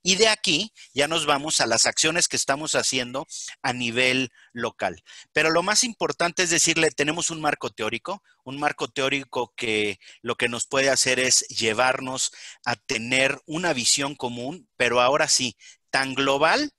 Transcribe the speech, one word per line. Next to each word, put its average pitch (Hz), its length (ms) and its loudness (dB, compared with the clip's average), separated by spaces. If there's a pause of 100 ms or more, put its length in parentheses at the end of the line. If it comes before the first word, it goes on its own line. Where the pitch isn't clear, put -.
Y 190 140 2
de 220 140 4
aquí 208 440 0 (220)
ya 143 140 2
nos 160 180 -2
vamos 147 340 0
a 131 60 2
las 113 180 2
acciones 160 440 0
que - 80 -4
estamos 143 400 -2
haciendo 131 500 -2 (360)
a 127 100 -2
nivel 123 580 0 (220)
local. 107 500 -6 (300)
Pero 156 180 2
lo 170 140 2
más 208 180 2
importante 180 640 -2
es 165 60 -2
decirle, 160 420 2
tenemos 156 380 -2
un 160 100 -10
marco 143 300 -2
teórico, 117 520 -8 (220)
un 135 160 -12
marco 147 280 -2
teórico 135 680 -4
que 107 420 -2 (240)
lo 117 140 -4
que 120 120 0
nos 120 200 -6
puede 139 200 2
hacer 127 300 2
es 127 300 2
llevarnos 127 840 0 (340)
a 120 120 -2
tener 131 680 0
una 165 280 -2
visión 139 420 0
común, 127 600 -8
pero 120 240 2
ahora 143 280 4
sí, - 280 0 (340)
tan 135 240 0
global 151 640 2